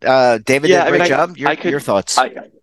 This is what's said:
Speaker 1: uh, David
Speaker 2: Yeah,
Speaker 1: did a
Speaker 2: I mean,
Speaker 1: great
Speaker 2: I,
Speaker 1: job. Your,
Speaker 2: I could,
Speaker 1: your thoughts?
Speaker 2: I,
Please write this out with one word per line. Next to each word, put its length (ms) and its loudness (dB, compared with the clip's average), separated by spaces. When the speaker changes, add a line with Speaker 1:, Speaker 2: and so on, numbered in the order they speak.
Speaker 1:
uh, 340 4
David 320 0
Speaker 2:
Yeah, 140 0
Speaker 1:
did 0 -
a 20 0
Speaker 2:
I 40 0
mean, 100 2
Speaker 1:
great 100 2
Speaker 2:
I, 40 2
Speaker 1:
job. 220 -2
Your, 120 -2
Speaker 2:
I 60 -2
could, 160 -4
Speaker 1:
your 80 -2
thoughts? 380 -2
Speaker 2:
I, 180 -2